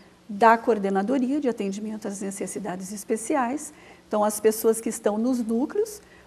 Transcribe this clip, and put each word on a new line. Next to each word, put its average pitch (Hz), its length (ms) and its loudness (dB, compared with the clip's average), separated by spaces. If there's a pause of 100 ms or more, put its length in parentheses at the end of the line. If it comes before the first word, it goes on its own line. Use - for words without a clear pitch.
(280)
da 226 300 6
Coordenadoria 226 840 0
de 285 80 -2
Atendimento 214 600 -4
às 196 140 -8
Necessidades 190 680 -8
Especiais. 240 800 -2 (360)
Então, 214 160 0
as 214 160 0
pessoas 220 420 2
que - 80 -4
estão 214 300 -2
nos 240 260 0
núcleos 311 560 -2 (260)